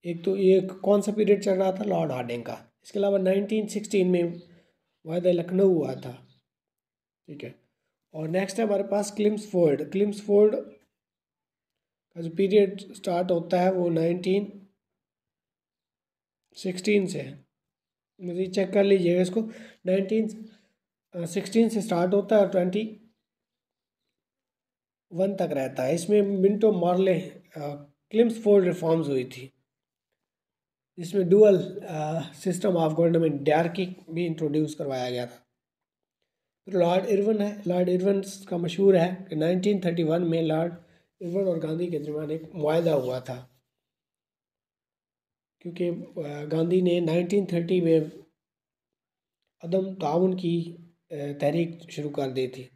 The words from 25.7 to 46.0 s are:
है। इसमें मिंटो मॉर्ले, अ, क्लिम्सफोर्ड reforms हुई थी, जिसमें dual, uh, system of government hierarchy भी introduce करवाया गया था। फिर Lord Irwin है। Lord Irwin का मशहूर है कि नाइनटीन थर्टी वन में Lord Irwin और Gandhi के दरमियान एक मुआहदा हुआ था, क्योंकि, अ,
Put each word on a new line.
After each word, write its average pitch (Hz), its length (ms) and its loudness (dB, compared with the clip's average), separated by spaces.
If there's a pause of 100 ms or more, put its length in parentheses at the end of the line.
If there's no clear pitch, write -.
है। 139 120 0
इसमें 208 280 2
मिंटो 202 500 2
मॉर्ले, 180 480 2
अ, - 680 -14 (200)
क्लिम्सफोर्ड 208 540 4
reforms 165 440 0
हुई 131 160 -2
थी, 131 280 -16 (1500)
जिसमें 175 300 -2
dual, 196 540 6
uh, 156 500 -6
system 185 380 -2
of 165 200 2
government 165 480 2
hierarchy 170 540 0 (180)
भी 170 160 -4
introduce 156 480 -2
करवाया 131 360 -6
गया 123 160 -6
था। - 200 -20 (1160)
फिर 190 100 -10
Lord 180 320 2
Irwin 208 340 0
है। 208 260 -4
Lord 180 220 0
Irwin 190 340 0 (260)
का 175 100 -6
मशहूर 190 380 4
है 180 320 0
कि 165 80 -8
नाइनटीन 185 440 0
थर्टी 170 220 -2
वन 160 200 0
में 165 200 0
Lord 165 320 -2 (480)
Irwin 180 220 -4
और 175 140 0
Gandhi 160 280 -4
के 165 120 -6
दरमियान 151 320 -8
एक 160 240 -8
मुआहदा 160 400 0
हुआ 127 260 -2
था, - 420 -16 (2000)
क्योंकि, 175 280 -6
अ, 147 560 -8